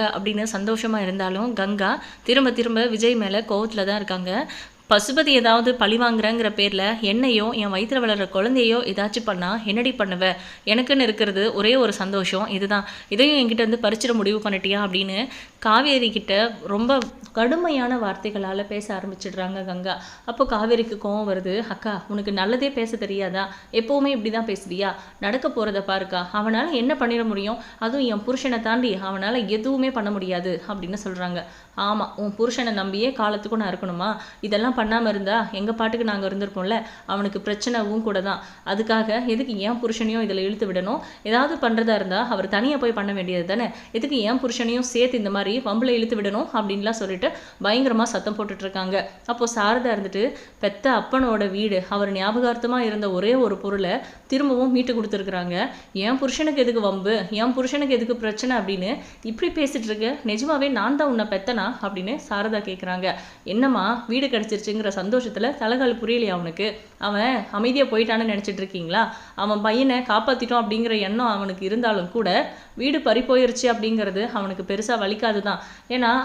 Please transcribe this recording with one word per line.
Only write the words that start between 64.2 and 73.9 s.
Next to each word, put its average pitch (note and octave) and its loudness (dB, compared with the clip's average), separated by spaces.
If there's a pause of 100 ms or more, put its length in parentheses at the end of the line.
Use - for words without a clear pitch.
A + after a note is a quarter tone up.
கிடைச்சிருச்சுங்கிற G#3+ -2
சந்தோஷத்துல A3 0
தலைகால் A#3+ 2
புரியலையா A3+ 0
உனக்கு? E3+ -4 (320)
அவன் G#3 0 (160)
அமைதியா B3 4
போயிட்டான்னு A3+ 2
நினைச்சிட்டு G3+ -4
இருக்கீங்களா? F#3 0 (320)
அவன் G#3 0
பையனை B3 4
காப்பாத்திட்டோம் A#3+ 2
அப்படிங்கிற A3+ 0
எண்ணம் A3 0
அவனுக்கு G3 -4
இருந்தாலும் G#3 0
கூட, A3 0 (460)
வீடு C#4 0
பறி A#3 4
போயிருச்சு B3 4
அப்படிங்கிறது G#3+ 0 (120)